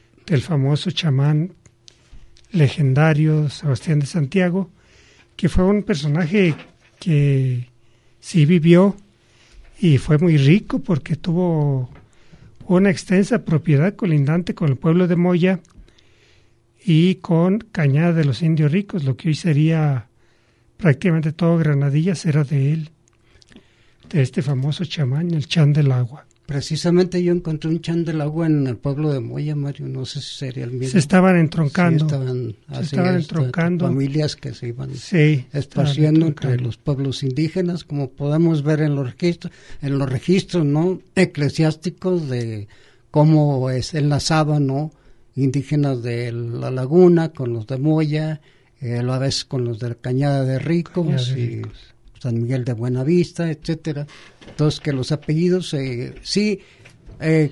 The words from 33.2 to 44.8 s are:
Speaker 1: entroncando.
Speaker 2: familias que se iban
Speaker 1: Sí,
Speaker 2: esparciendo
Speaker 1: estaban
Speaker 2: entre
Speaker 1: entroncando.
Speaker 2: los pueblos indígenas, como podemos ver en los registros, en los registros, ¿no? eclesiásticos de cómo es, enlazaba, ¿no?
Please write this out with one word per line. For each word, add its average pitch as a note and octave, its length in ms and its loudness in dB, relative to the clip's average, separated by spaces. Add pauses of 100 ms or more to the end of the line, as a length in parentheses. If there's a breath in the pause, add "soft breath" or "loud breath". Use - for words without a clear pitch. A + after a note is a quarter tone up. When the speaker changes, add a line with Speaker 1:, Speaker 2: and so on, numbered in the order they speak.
Speaker 1:
entroncando. E3 520 0
Speaker 2:
familias C3+ 480 -2
que C3+ 180 -12
se A#2+ 160 -10
iban C3 280 -10
Speaker 1:
Sí, D3+ 560 2
Speaker 2:
esparciendo D3 60 -4
Speaker 1:
estaban D3+ 480 0
Speaker 2:
entre D#3+ 200 4
Speaker 1:
entroncando. B2+ 380 -2
Speaker 2:
los A2+ 120 -6
pueblos C3+ 460 -4
indígenas, D#3+ 640 -2
como C#3+ 260 -6
podemos D3+ 540 0
ver D3+ 160 0
en D3 160 0
los C#3 160 -2
registros, E3+ 400 -4 (280 loud breath)
en C#3 180 -2
los C#3 120 -2
registros, F3 540 0
¿no? E3 360 0 (140)
eclesiásticos E3 1160 -2
de A2+ 380 -6 (460 soft breath)
cómo D3 580 4
es, B2+ 240 -4
enlazaba, D3+ 640 0
¿no? C#3+ 320 -2 (460 soft breath)